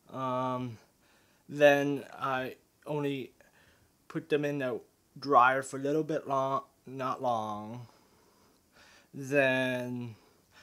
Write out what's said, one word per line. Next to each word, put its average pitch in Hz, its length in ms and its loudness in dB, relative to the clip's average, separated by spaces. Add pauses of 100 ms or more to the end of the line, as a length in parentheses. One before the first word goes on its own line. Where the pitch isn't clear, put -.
(160)
Um, 127 640 -4 (680)
then 143 580 4 (140)
I 131 360 -4 (320)
only 143 460 -4 (760)
put 160 220 -8
them 147 160 2
in 143 120 -2
the 127 220 -4 (380)
dryer 131 440 6
for 135 140 -10
a 135 40 -6
little 147 220 0
bit 151 240 -4
long, 135 360 0 (240)
not 131 340 -6
long. 113 680 -4 (1300)
Then 127 1040 0 (460)